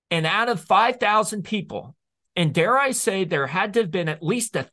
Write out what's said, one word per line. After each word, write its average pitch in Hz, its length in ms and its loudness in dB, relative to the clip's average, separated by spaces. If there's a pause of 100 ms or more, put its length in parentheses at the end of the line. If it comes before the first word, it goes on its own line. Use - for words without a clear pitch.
And 165 160 0
out 208 240 0
of 226 120 -2
five 220 340 4
thousand 214 480 0
people, 156 520 -6 (400)
and 156 200 0
dare 196 220 4
I 277 120 2
say, 196 340 -2
there 156 240 0
had 190 280 -4
to 233 60 6
have 180 100 -4
been 170 180 -2
at 151 140 -6
least 226 320 -2
a 135 160 -4